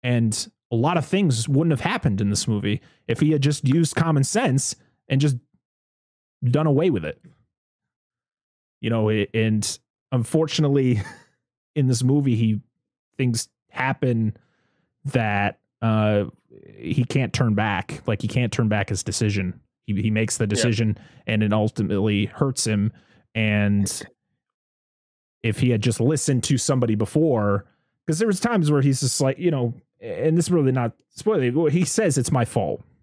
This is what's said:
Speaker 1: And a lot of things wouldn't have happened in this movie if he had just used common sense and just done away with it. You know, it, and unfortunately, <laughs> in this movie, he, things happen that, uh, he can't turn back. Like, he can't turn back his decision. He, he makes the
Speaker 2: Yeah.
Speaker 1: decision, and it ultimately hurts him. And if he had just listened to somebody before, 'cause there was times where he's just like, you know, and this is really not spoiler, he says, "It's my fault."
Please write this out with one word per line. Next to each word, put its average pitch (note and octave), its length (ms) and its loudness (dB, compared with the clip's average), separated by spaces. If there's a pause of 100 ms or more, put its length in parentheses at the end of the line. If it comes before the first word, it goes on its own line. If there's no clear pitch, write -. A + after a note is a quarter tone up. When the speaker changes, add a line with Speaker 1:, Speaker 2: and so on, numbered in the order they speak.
Speaker 1:
And A#2 440 -2 (240)
a A#2+ 40 -2
lot D3+ 220 0
of D3+ 80 0
things D3 440 0
wouldn't D#3 220 2
have C3+ 100 0
happened A#2 400 -2
in G2+ 80 0
this G2+ 180 -2
movie G#2 340 -2 (260)
if A#2 120 -4
he D#3 120 2
had D3 100 2
just C#3+ 260 0
used D#3 280 2
common D#3+ 280 2
sense C#3 520 -2 (340)
and C3+ 100 2
just C#3+ 160 2 (1080)
done C#3 240 2
away D3+ 220 2
with G2 140 -2
it. - 180 -10 (1600)
You A#2+ 120 -4
know, A2 180 2
it, G#2+ 240 0
and A2 460 0 (320)
unfortunately, C#3 920 0 (360)
<laughs> - 380 -20
in C#3 120 0
this B2+ 160 0
movie, C3+ 320 2
he, A2 260 0 (560)
things A#2+ 320 -2 (200)
happen B2 680 -2 (680)
that, G#2 540 0 (220)
uh, G#2+ 440 2 (540)
he D#2+ 260 -2
can't C3 280 -2
turn A2+ 220 2
back. G2+ 520 -2
Like, G#2+ 140 -2
he G#2+ 60 -6
can't B2 240 -2
turn A2+ 160 0
back G#2 220 0
his G2+ 140 -4
decision. G2 560 -2 (260)
He, G2+ 160 -4
he G#2+ 100 0
makes A2 260 -2
the A#2 60 -2
Speaker 2:
Yeah. G#2 60 -2
Speaker 1:
decision, A2 480 0 (280)
and A2 180 0
it G#2 100 2
ultimately G#2 720 0
hurts - 420 -2
him. G#2+ 240 0 (420)
And G#2 560 0 (1500)
if A2+ 160 -2
he B2+ 100 2
had A2 120 2
just A#2+ 180 0
listened C3 460 0
to C#3 120 2
somebody A#2+ 380 0
before, G#2+ 720 0 (400)
'cause D#3+ 140 -2
there A3+ 80 2
was G3 120 0
times G3+ 320 2
where C#3+ 100 4
he's C3+ 200 2
just C3 200 -2
like, C3+ 180 0
you F3 120 0
know, B2 220 -2 (280)
and A#2 360 0
this E3+ 80 2
is - 60 -2
really D3 200 4
not B2 220 0 (160)
spoiler, D3+ 600 0
he E3+ 160 2
says, F#3 320 0
"It's B2 140 0
my B2 140 4
fault." D#2+ 380 -4 (200)